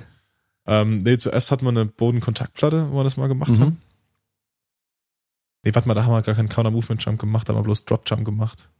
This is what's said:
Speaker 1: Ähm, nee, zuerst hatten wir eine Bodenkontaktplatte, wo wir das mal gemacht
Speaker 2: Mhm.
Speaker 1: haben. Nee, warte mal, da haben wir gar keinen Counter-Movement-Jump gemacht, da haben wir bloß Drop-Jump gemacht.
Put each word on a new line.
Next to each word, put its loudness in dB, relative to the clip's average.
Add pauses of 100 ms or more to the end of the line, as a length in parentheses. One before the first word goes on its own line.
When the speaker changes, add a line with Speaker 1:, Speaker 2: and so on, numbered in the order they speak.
(680)
Speaker 1:
Ähm, 2
nee, 4
zuerst -2
hatten 0
wir 0
eine 2
Bodenkontaktplatte, -2
wo -4
wir 0
das -2
mal -2
gemacht 0
Speaker 2:
Mhm. 6
Speaker 1:
haben. 4 (1900)
Nee, 0
warte 2
mal, 2
da 2
haben 2
wir 2
gar -2
keinen 0
Counter-Movement-Jump -2
gemacht, -2
da -2
haben 0
wir -2
bloß -2
Drop-Jump -2
gemacht. -6 (120)